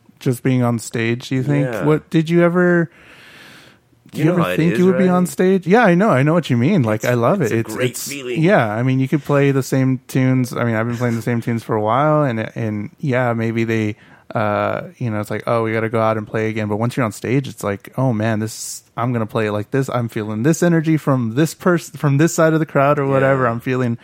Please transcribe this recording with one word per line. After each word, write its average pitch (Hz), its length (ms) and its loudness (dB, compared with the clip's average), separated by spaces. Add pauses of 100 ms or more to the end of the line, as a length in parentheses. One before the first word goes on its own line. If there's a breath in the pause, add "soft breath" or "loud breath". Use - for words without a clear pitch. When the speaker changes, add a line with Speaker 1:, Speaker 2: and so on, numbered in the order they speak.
(200)
Speaker 1:
Just 127 220 -4
being 127 200 0
on 120 160 0
stage, 120 520 -6
you 131 120 0
think? 143 280 0
Speaker 2:
Yeah. 107 140 -4
Speaker 1:
What, 151 240 0
did 165 220 0
you 170 120 4
ever 175 480 2 (1200 loud breath)
do - 60 -6
Speaker 2:
You 143 60 2
Speaker 1:
you 170 40 4
Speaker 2:
know 180 80 0
Speaker 1:
ever - 40 2
Speaker 2:
how 90 80 0
it 92 60 -2
Speaker 1:
think 165 180 2
Speaker 2:
is, 185 40 0
Speaker 1:
you 180 80 4
would 185 120 2
be 190 60 2
Speaker 2:
right? 180 60 4
Speaker 1:
on 180 160 2
stage? 185 400 0
Yeah, 220 180 4
I 175 100 6
know. 202 160 4
I 131 120 4
know 151 120 4
what 175 140 0
you 127 80 2
mean. 147 260 2
Like, 110 200 0
Speaker 2:
It's, 131 40 -4
Speaker 1:
I 123 80 2
love 139 280 2
Speaker 2:
it's 113 100 0
Speaker 1:
it. 110 40 0
Speaker 2:
a - 40 2
Speaker 1:
It's, 110 140 -6
Speaker 2:
great 127 160 -2
Speaker 1:
it's, - 180 -10
Speaker 2:
feeling. 131 340 -6
Speaker 1:
yeah, 160 320 4
I 117 80 -2
mean, 131 180 0
you 131 80 0
could 147 140 -2
play 143 280 2
the 135 120 2
same 131 460 0
tunes. 131 440 0
I - 120 -4
mean, 117 100 0
I've 110 120 -2
been 120 100 -4
playing 120 200 -2
the 110 60 -6
same 120 180 -2
tunes 117 220 -4
for 127 140 -4
a 107 60 -2
while, 147 420 2
and, 113 320 -4
and 110 340 -6 (100)
yeah, 127 340 0
maybe 113 300 -2
they, 110 320 -2 (380 loud breath)
uh, 104 540 -2 (100)
you 120 120 -4
know, 107 100 -4
it's 101 100 -8
like, 107 160 -6
"Oh, 117 160 0
we 110 100 -2
gotta 113 180 -2
go 110 100 0
out 110 160 0
and 110 100 -6
play 110 220 -4
again." 110 200 -4
But 104 100 -2
once 120 180 -4
you're 135 80 0
on 107 80 -2
stage, 127 340 -2
it's - 160 -12
like, 101 340 -6
"Oh 131 160 0
man, 107 280 -2
this, - 420 -10 (140)
I'm 120 160 -2
gonna 113 140 -2
play 110 200 -2
it 104 60 -2
like 104 180 -6
this. 135 180 0
I'm 120 200 -2
feeling 107 340 -6
this 156 200 2
energy 165 340 2
from 123 380 -2
this 156 200 0
pers-, - 360 0
from 143 260 0
this 160 180 2
side 160 180 4
of 160 60 2
the 156 80 0
crowd 147 320 2
or 139 80 -2
whatever. 135 380 2
Speaker 2:
Yeah. 117 60 2
Speaker 1:
I'm 117 100 -4
feeling, 127 440 -2